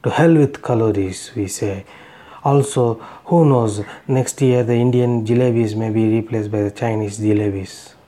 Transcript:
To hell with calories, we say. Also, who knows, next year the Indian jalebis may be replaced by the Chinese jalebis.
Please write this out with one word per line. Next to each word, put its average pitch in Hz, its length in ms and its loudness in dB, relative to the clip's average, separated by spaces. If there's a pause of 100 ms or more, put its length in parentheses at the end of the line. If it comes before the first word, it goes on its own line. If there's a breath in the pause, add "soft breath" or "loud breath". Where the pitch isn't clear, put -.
To 120 80 -2
hell 165 240 4
with 143 280 2
calories, 104 720 -2
we 101 100 -4
say. 98 380 -6 (600 loud breath)
Also, 135 500 2 (320 loud breath)
who 170 220 4
knows, 113 340 2 (260 loud breath)
next 131 320 -2
year 123 240 2
the 120 100 0
Indian 120 500 2
jalebis 117 520 2
may 110 140 -2
be 110 180 2
replaced 110 420 -2
by 104 120 -2
the 101 80 -2
Chinese 107 480 -4
jalebis. 104 760 -2 (140)